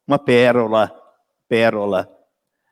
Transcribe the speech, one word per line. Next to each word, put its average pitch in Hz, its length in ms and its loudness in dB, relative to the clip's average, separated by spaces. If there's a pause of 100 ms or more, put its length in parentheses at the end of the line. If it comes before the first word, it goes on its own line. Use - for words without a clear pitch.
uma 143 140 -2
pérola, 120 720 0 (540)
pérola. 104 600 -2 (640)